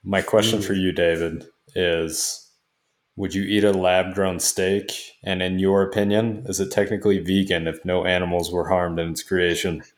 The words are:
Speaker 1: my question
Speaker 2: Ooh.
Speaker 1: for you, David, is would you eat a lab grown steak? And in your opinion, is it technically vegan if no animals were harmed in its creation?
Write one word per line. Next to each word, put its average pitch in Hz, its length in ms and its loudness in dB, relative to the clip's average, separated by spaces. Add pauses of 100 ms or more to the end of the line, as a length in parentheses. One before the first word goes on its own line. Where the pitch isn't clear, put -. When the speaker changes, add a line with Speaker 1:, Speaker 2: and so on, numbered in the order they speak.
Speaker 1:
my 98 180 0
question 107 380 2
Speaker 2:
Ooh. 101 40 -4
Speaker 1:
for 95 100 -4
you, 92 180 0
David, 82 540 0 (280)
is 82 680 -2 (720)
would 98 180 -6
you 98 100 -2
eat 101 200 2
a 101 100 6
lab 92 400 2
grown 95 260 -2
steak? 98 520 -2 (320)
And 92 180 -2
in 92 160 -2
your 98 240 4
opinion, 104 680 0
is 95 120 -4
it 95 120 -2
technically 101 480 2
vegan 92 480 0
if 78 160 -6
no 90 220 0
animals 87 460 0
were 87 160 -2
harmed 87 320 0
in 82 100 -4
its 80 140 -8
creation? 87 580 0 (160)